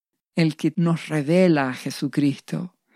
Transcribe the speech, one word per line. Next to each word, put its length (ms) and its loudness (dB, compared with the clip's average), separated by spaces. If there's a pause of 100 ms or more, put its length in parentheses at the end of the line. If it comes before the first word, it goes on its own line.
(360)
el 200 2
que 220 -2
nos 320 0
revela 600 2
a 40 -6
Jesucristo 1040 -4 (200)